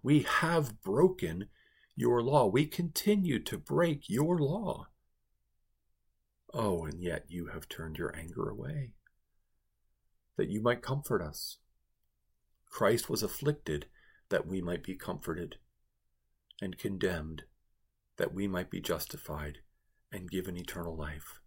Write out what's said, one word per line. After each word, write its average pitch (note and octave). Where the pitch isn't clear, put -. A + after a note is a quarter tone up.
We C#3
have D#3+
broken G2+
your A#2+
law. B2+
We B2+
continue F3
to -
break D3+
your D#3
law. F3+
Oh, F#2+
and D#2
yet E2+
you F2
have E2+
turned D#2
your -
anger -
away, C3+
that G2
you G#2
might A#2+
comfort B2+
us. -
Christ A#2
was G#2
afflicted G#2+
that -
we F#2+
might F2
be F#2
comforted, E2+
and F#2
condemned F2
that -
we G2+
might F#2
be -
justified -
and F#2
given F2+
eternal E2+
life. D2